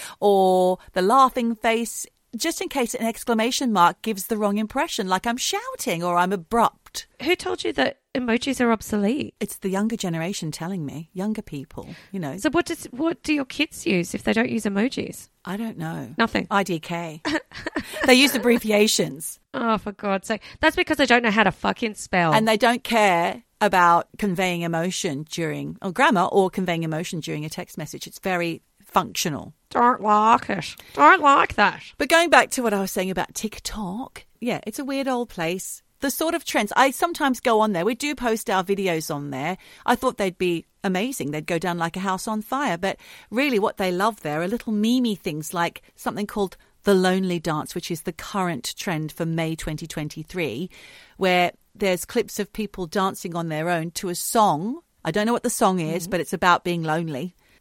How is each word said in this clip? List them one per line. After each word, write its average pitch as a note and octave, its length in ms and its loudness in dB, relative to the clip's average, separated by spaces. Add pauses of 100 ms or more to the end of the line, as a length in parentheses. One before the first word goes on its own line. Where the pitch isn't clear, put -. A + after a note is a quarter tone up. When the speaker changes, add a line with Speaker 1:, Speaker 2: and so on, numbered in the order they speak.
(200)
Speaker 1:
or F#3 600 4 (120)
the F#3 100 -2
laughing B3 540 4
face, A3+ 500 -2 (300)
just E4 260 -4
in F#4 60 -6
case B3+ 260 -2
an - 120 -4
exclamation A#3 680 0
mark F3 300 4
gives G3+ 260 -6
the A3+ 100 -2
wrong G#3 200 0
impression, A3 500 -2
like F#3 180 0
I'm A#3+ 120 -2
shouting G4 680 -4
or F3 140 2
I'm F3+ 160 2
abrupt. - 760 -2 (140)
Speaker 2:
Who E4+ 160 2
told - 260 -6
you F4 100 -2
that - 260 -2 (140)
emojis B3 460 0
are A#3+ 140 4
obsolete? G#3+ 680 -2
Speaker 1:
It's - 160 -8
the - 140 -6
younger G#3 260 -2
generation E3+ 560 -4
telling E3+ 340 -6
me, D3+ 280 -10
younger G#3 280 -4
people, - 460 -12 (240)
you G3 80 -8
know. D3 180 -6
Speaker 2:
So B3 120 0
what E4 160 0
does, - 260 -8
what D#4+ 320 -4
do D#4+ 100 0
your C#4+ 120 -2
kids - 420 -6
use F3+ 260 0
if G#3 100 -8
they G#3+ 100 2
don't A3+ 160 0
use A#3 160 -4
emojis? - 640 -4 (160)
Speaker 1:
I F#3 120 -8
don't A3+ 200 -8
know. D#3+ 400 -10
Speaker 2:
Nothing. G#3+ 340 0
Speaker 1:
I G3+ 120 2
D F3+ 160 -4
K. E3+ 460 -8
<laughs> D4+ 60 -2 (760)
They B3+ 100 8
use C4+ 200 6
abbreviations. G#3 1040 2 (140)
Speaker 2:
Oh, A#3 240 0
for G3+ 160 -8
God's G3 340 -4
sake. A3 140 -4 (180)
That's B3+ 160 4
because F4 220 0
they C#4 80 4
don't A#3+ 180 4
know A3+ 80 2
how G#3+ 120 6
to F#3+ 100 4
fucking G3+ 420 -4
spell. E3+ 380 0
Speaker 1:
And A3 140 6
they A3 100 4
don't A#3+ 260 2
care G3+ 600 2 (180)
about F3 460 6 (100)
conveying F3+ 460 0
emotion E3 640 -2
during, D3+ 520 -6
or F#3+ 120 -6
grammar A#3+ 320 4
or F#3+ 240 4
conveying F3 340 -2
emotion D#3+ 380 -4
during D3+ 240 -6
a D#3 40 -8
text - 280 -12
message. - 300 -12
It's - 120 -18
very F3 420 -4 (220)
functional. - 680 -2 (160)
Speaker 2:
Don't B3 320 4
like G#3+ 480 4
it. F#3 260 -6 (180)
Don't D#4+ 280 8
like C#4+ 340 4
that. F3+ 260 2 (160)
Speaker 1:
But - 120 -2
going E4+ 200 6
back C4+ 220 8
to B3+ 120 -4
what A3 100 2
I G3 80 0
was F#3+ 100 -4
saying F#3+ 180 -2
about F#3 240 -6
TikTok, - 920 -8 (160)
yeah, A3+ 260 -2
it's A3 120 -10
a C#4+ 60 -6
weird C4+ 220 -2
old B3 220 -2
place. F3 520 -6 (200)
The C4+ 100 0
sort E4 240 0
of E4 80 -4
trends, A3 320 -2
I C4 160 6
sometimes D#4 480 0
go A3 220 4
on G#3+ 100 2
there. F3 140 0
We A#3+ 100 0
do D4 200 -4
post A3+ 340 -2
our F#3+ 160 2
videos F#3 480 -2
on C#3+ 180 -6
there. D3 260 -4 (280)
I B3 100 2
thought B3+ 220 -2
they'd F#3+ 200 -2
be F3 280 -2 (180)
amazing. G3 480 -2
They'd D#3 140 -6
go E3+ 120 -2
down F3 200 -2
like E3 180 -4
a F#3 60 -8
house F#3+ 260 -2
on G#3+ 140 -4
fire. C4 360 -2
But F#3 200 -4 (340)
really B3+ 280 2
what G#3 180 0
they F#3 140 0
love G3+ 300 0
there D3+ 200 -2
are F3 80 -2
little A3+ 240 -4
memey A3+ 440 2
things D#3 360 -8
like E3+ 280 -2 (140)
something - 320 -6
called G3 300 -4 (260)
the G3+ 100 6
lonely F#3 460 2
dance, D#3 340 -4
which - 160 -8
is E3 120 -6
the F#3 100 -8
current F3 640 -4
trend D#3 380 -4
for E3+ 120 -4
May E3 300 -2
twenty D#3+ 320 -8
twenty-three, D#3 840 -6 (460)
where F3+ 380 2 (200)
there's F#3 300 0
clips - 360 -4
of G3+ 120 -6
people G3 360 -6
dancing F#3+ 500 -2
on E3+ 100 -4
their D#3+ 220 -2
own E3+ 220 -2
to - 180 -6
a F3 60 -4
song. G#3 640 2 (240)
I D#3+ 60 -2
don't G#3 140 0
know A#3 60 0
what - 120 0
the B3 60 0
song A3 300 2
is, G3 240 -2
Speaker 2:
Mm-hmm. F3+ 80 -8
Speaker 1:
but F3+ 80 0
it's D#3 140 -6
about F3+ 320 4
being E3+ 180 -2
lonely. D#3+ 520 -4 (260)